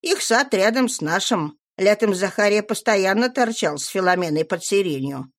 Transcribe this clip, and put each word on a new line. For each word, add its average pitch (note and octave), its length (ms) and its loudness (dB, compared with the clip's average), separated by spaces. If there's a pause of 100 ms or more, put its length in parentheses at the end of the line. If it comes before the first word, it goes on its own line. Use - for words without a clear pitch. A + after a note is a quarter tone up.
Их F4+ 200 -2
сад C4 320 0
рядом A3 340 2
с - 140 -8
нашим. D#3+ 560 -2 (200)
Летом G#3 380 2
Захария G3+ 480 0
постоянно G#3 680 0
торчал A3+ 480 -2
с C#3 100 -8
Филоменой F3+ 580 0
под E3+ 180 -4
сиренью. C#3 760 -2